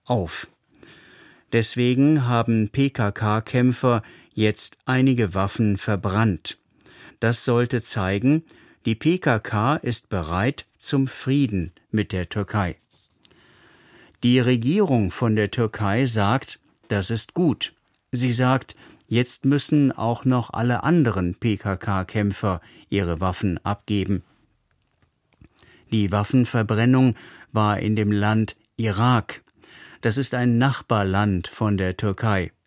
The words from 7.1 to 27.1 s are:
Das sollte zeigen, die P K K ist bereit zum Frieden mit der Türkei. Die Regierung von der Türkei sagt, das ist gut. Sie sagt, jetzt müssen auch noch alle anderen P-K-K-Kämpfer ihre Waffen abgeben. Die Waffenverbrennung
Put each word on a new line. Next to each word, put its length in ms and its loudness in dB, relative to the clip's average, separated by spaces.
Das 240 0
sollte 380 0
zeigen, 640 0
die 80 0
P 240 0
K 200 0
K 380 -2
ist 320 -2
bereit 580 -4
zum 300 -2
Frieden 640 -2
mit 220 -2
der 180 -4
Türkei. 460 -4
Die 180 4
Regierung 680 2
von 260 0
der 140 0
Türkei 560 -2
sagt, 520 -2
das 220 -2
ist 240 -4
gut. 400 0
Sie 200 -2
sagt, 440 0
jetzt 360 0
müssen 480 2
auch 320 -4
noch 300 0
alle 300 0
anderen 500 2
P-K-K-Kämpfer 1300 -2
ihre 320 -2
Waffen 420 -2
abgeben. 600 -2
Die 180 0
Waffenverbrennung 1040 2